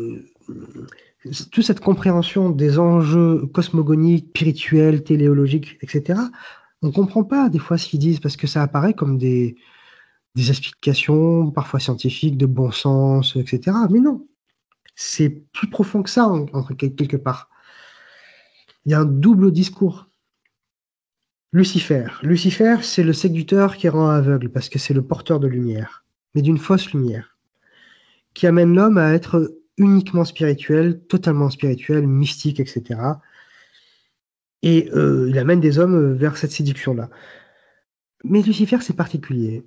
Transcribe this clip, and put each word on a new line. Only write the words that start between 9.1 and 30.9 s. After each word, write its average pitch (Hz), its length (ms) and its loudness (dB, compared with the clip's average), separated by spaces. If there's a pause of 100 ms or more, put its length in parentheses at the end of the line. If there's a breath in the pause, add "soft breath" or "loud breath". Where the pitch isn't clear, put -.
des, 123 380 0 (760 soft breath)
des 123 160 0
explications, 151 1040 0
parfois 139 280 -4
scientifiques, 131 600 -4
de 139 80 2
bon 127 240 -2
sens, 135 640 0
et 127 100 -4
cetera. 196 460 -2
Mais 220 80 4
non, 269 280 0 (680)
c'est - 340 -2
plus - 400 -10
profond 202 320 -2
que 196 80 -10
ça, 240 180 2
en, 156 240 -2
en 139 120 -4
quel-, 135 320 -6
quelque 139 220 -4
part. 131 340 -8 (1400 soft breath)
Il 147 40 0
y 156 40 2
a 151 60 4
un 156 40 2
double 185 460 4
discours. 185 560 -2 (1400)
Lucifer. 165 540 2 (160)
Lucifer, 180 640 2
c'est - 180 -2
le 160 100 2
séducteur 190 640 0
qui - 140 0
rend 156 200 2
aveugle 139 400 0
parce 131 200 -6
que - 80 -8
c'est - 160 -4
le 135 80 2
porteur 151 380 -4
de 139 80 0
lumière, 120 580 -6 (300)
mais 147 80 0
d'une 156 160 2
fausse 190 320 0
lumière, 120 480 -6 (960 soft breath)
qui - 100 0
amène 170 300 4
l'homme 202 240 4
à 156 160 4
être 170 420 -2 (200)
uniquement 190 480 2
spirituel, 160 840 0